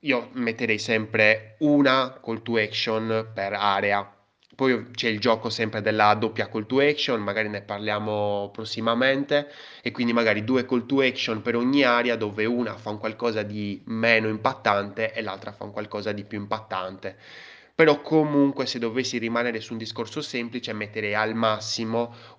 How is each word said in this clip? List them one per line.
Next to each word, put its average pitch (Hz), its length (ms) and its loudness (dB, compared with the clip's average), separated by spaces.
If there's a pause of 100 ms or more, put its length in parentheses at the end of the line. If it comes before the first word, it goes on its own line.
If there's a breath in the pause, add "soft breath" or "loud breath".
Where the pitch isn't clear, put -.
Io 123 320 0
metterei 117 460 -2
sempre 110 800 2
una 135 640 4
call 113 200 -6
to 117 140 -2
action 110 760 0
per 98 220 -4
area. 101 600 2 (400)
Poi 123 360 0
c'è - 180 -4
il 107 120 -2
gioco 110 280 2
sempre 110 320 -2
della 107 340 6
doppia 110 360 -2
call 110 160 -4
to 131 140 2
action, 139 420 2
magari 104 260 -2
ne 101 140 -6
parliamo 104 920 -4
prossimamente, 131 1000 0 (300 loud breath)
e 123 100 -6
quindi 117 220 0
magari 110 320 4
due 127 220 0
call 123 180 0
to 135 160 2
action 123 400 0
per 117 160 -2
ogni 131 260 2
area, 120 340 4
dove 107 280 -2
una 117 320 -2
fa 107 140 -8
un 104 80 -6
qualcosa 110 440 -4
di 104 440 -6
meno 113 420 2
impattante 107 840 -2
e 113 80 -6
l'altra 104 300 -10
fa 104 120 -12
un 101 80 -12
qualcosa 104 400 -6
di 101 120 -8
più 107 140 -8
impattante. 98 800 -8 (640 loud breath)
Però 147 220 6
comunque, 143 640 4
se 123 120 -6
dovessi 120 380 -2
rimanere 117 440 -2
su 107 120 -12
un 113 60 -8
discorso 113 420 -8
semplice, 120 540 -8
metterei 104 400 -6
al 110 200 0
massimo 113 800 0 (240 loud breath)